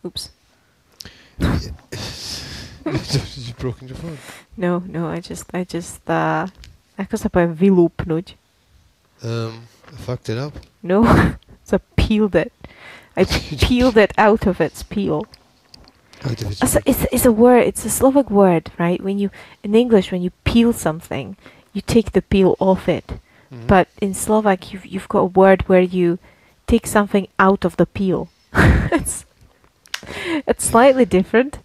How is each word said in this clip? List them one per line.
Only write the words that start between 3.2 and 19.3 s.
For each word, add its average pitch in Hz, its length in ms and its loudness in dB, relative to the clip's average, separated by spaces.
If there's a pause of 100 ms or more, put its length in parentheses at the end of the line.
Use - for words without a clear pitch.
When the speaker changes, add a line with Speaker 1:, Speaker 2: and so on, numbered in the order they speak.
Speaker 2:
broken 127 300 -10
your 131 80 -16
phone. 156 220 -14 (380)
Speaker 1:
No, 175 300 -4
no, 170 220 -8
I 165 120 -8
just, - 340 -16
I 180 100 -6
just, - 440 -12
uh, 160 380 -2 (520)
jako 196 180 -8
se 214 120 -6
povie, 170 260 0
vyloupnúť. 175 800 0 (880)
Speaker 2:
Um, 113 440 -8 (220)
I 143 80 -20
fucked - 320 -10
it 113 100 -4
up. 143 140 -8 (300)
Speaker 1:
No, 190 220 2 (440)
<laughs> - 160 -20
so 196 140 -2 (180)
peeled 214 400 0
it. 165 160 0 (640)
I 190 80 2
Speaker 2:
<laughs> - 360 -6
Speaker 1:
peeled 247 360 2
it 214 220 4
out 214 280 2
of 180 140 -2
its - 220 -4
peel. 160 440 -6 (960)
Speaker 2:
Out 117 180 -6
of 104 100 -8
its - 100 -4
Speaker 1:
It's - 140 0
a, - 60 2
Speaker 2:
peel. 262 120 0
Speaker 1:
it's, - 180 -2
it's 254 140 -2
a 240 60 6
word, 240 340 6
it's - 200 -4
a 214 40 -4
Slovak 269 400 2
word, 190 480 4
right? 175 240 0
When 196 160 -4
you, 202 120 -2 (320)